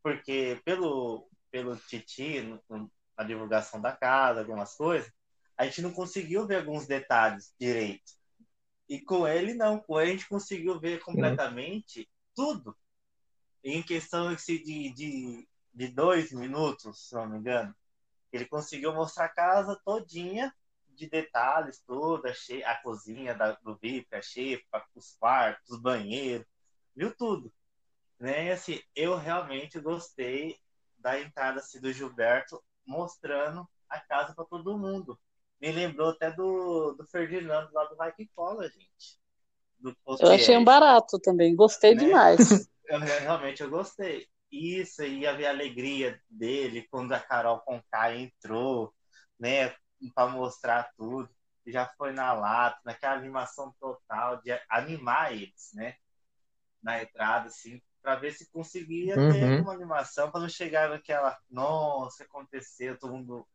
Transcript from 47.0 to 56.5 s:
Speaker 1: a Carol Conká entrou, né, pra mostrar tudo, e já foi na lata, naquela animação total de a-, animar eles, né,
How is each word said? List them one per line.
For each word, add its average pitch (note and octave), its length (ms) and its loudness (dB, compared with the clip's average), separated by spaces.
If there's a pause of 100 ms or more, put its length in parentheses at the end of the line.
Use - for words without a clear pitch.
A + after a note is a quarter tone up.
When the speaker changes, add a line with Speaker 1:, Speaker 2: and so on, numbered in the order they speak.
Speaker 1:
a A#2+ 60 0
Carol A#2 400 0
Conká A#2 560 -4
entrou, A#2+ 760 -4 (480)
né, B2+ 360 0 (400)
pra B2+ 120 4
mostrar B2 720 -2
tudo, A#2 320 -10 (340)
e A#2 80 -14
já B2 140 -2 (120)
foi C#3+ 140 -6
na C3 220 -2
lata, A2+ 500 0
naquela C3+ 300 -4
animação C3 640 -8
total B2 640 -8
de A#2+ 100 -8
a-, B2 160 -4
animar C3+ 640 0
eles, - 400 -14
né, A2+ 220 -10 (840)